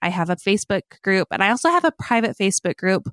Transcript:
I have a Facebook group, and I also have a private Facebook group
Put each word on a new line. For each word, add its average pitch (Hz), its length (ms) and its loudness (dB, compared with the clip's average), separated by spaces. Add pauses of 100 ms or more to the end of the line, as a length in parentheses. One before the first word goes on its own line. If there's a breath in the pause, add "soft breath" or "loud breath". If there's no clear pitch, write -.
I 175 80 -2
have 180 220 -2
a 180 40 0
Facebook 196 460 -2 (220)
group, 190 280 2
and - 120 0
I 202 80 4
also 247 180 0
have 349 160 2
a 214 140 2
private 226 360 -2
Facebook 190 420 -2
group 185 360 0